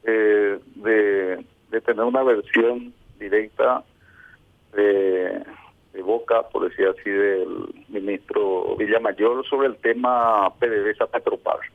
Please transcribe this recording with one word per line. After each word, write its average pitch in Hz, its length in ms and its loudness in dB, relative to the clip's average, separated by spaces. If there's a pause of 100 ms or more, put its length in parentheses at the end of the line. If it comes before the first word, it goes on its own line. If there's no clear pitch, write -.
eh, 104 560 2 (160)
de, 101 680 0 (260)
de 113 100 -2
tener 110 220 -2
una 127 200 0
versión 120 720 0 (240)
directa 107 680 0 (880)
de, 98 680 2 (520)
de 98 80 -12
boca, 113 480 0
por 92 200 -4
decir 98 180 0
así, 95 220 -4
del 95 640 -2 (140)
ministro 95 880 -4
Villamayor 110 720 0
sobre 139 200 0
el 117 100 -4
tema 117 800 2
P 120 100 2
D 107 120 0
V 104 100 0
S - 100 -4
A 110 60 0
Petropar. - 520 -4 (160)